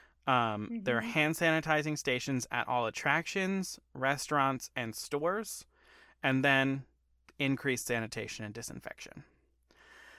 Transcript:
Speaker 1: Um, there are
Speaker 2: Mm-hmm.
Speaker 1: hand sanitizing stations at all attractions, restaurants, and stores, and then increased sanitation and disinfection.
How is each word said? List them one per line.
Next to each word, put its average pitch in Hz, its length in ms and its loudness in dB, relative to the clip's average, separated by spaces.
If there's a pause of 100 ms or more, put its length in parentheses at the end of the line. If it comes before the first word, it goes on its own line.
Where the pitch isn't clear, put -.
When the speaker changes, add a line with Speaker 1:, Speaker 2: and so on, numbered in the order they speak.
(260)
Speaker 1:
Um, 117 560 2
there 123 160 2
are - 20 2
Speaker 2:
Mm-hmm. 113 100 -4
Speaker 1:
hand 156 260 2
sanitizing 156 640 2
stations 123 520 0
at 120 180 -2
all 123 180 2
attractions, 185 920 -2 (160)
restaurants, 135 840 0
and 117 180 -4
stores, 175 720 -4 (580)
and 135 220 4
then 135 400 4 (540)
increased 135 480 0
sanitation 113 580 -4
and 107 100 -8
disinfection. - 680 -12 (960)